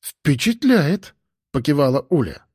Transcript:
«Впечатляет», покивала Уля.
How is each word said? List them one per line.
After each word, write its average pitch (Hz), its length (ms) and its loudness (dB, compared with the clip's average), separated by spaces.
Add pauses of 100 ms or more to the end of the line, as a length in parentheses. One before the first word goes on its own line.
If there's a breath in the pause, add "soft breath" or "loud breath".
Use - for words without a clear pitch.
«Впечатляет», 202 1120 -2 (400)
покивала 139 540 0
Уля. 120 460 -2